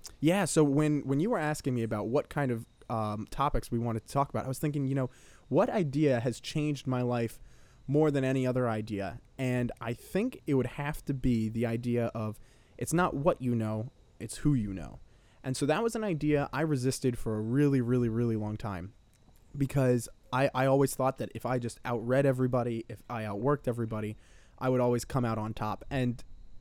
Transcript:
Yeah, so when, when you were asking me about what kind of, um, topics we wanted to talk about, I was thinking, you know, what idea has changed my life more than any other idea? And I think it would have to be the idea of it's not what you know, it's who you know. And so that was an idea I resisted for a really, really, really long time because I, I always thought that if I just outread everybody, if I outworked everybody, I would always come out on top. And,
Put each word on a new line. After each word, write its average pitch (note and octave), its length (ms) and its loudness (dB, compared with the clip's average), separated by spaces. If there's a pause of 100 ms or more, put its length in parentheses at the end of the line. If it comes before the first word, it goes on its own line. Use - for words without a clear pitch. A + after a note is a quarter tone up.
(220)
Yeah, F3 240 4
so D#3 180 4
when, D3 380 4
when C#3 180 0
you F#3+ 100 0
were A#3+ 80 0
asking D3+ 380 -2
me A#2 80 0
about G#2+ 240 -2
what - 220 0
kind C#3 220 -2
of, A2+ 140 -4 (240)
um, G#2+ 400 -2
topics C#3 400 0
we A#2+ 80 0
wanted A#2 300 -2
to - 60 -10
talk C#3 160 0
about, - 160 -4
I - 20 -6
was C3 100 -4
thinking, C#3+ 300 -2
you C3+ 80 0
know, C3 140 -2 (400)
what F3 200 4
idea C#3+ 520 2
has A#2+ 180 -2
changed D3+ 480 -4
my B2+ 140 0
life A#2+ 360 -2 (480)
more D3+ 260 4
than C#3 120 2
any C3 240 2
other B2+ 220 2
idea? A2 500 -4 (180)
And B2 440 -2
I A#2 100 -6
think G3+ 560 -4
it D3 60 0
would B2+ 140 2
have D3 380 -8
to C#3 80 -2
be A#2+ 360 0
the A#2 160 -2
idea A#2 500 -2
of G#2+ 240 -6 (380)
it's - 160 -4
not F3 200 2
what C#3+ 280 0
you B2 140 0
know, A2 360 -2 (300)
it's - 160 -10
who D3 160 4
you G#2 200 0
know. C#2+ 260 -12 (440)
And C3 120 -4
so C#3+ 120 0
that D#3 160 2
was A#3 120 0
an A3 80 -4
idea D3+ 480 2
I C3+ 100 -2
resisted C3 580 0
for A2 180 -2
a - 20 -2
really, C3+ 400 4
really, A#2+ 300 2
really A2+ 260 2
long G#2+ 220 -4
time F#2+ 360 -8 (640)
because C3 540 2 (240)
I, C3+ 200 2
I C3 120 2
always C3+ 300 4
thought C3 240 0
that G#2+ 160 -6
if - 100 -6
I B2+ 140 0
just A#2 260 -6
outread B2 400 2
everybody, B2 640 2
if A2 200 -12
I A2+ 140 -6
outworked A2 440 0
everybody, A2 500 -2 (400)
I C3 120 0
would B2+ 120 4
always B2 240 2
come C3 180 0
out A2+ 140 0
on G#2+ 160 -4
top. G#2+ 360 -6
And, B2 340 -2 (380)